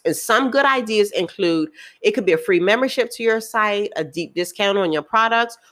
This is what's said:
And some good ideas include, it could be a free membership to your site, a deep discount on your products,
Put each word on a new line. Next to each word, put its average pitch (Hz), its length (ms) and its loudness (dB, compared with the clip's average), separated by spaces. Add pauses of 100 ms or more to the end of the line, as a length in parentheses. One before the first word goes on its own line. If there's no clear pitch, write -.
And 160 120 0
some 247 340 0
good 277 160 2
ideas 220 460 0
include, 165 580 -2 (320)
it 214 100 2
could 208 140 -4
be 185 60 4
a 160 80 4
free 180 200 2
membership 233 520 0
to 233 120 -10
your 220 160 2
site, 208 580 -2
a 160 60 -4
deep 156 300 -8
discount 196 460 0
on 175 120 0
your 151 120 -2
products, 233 540 0 (140)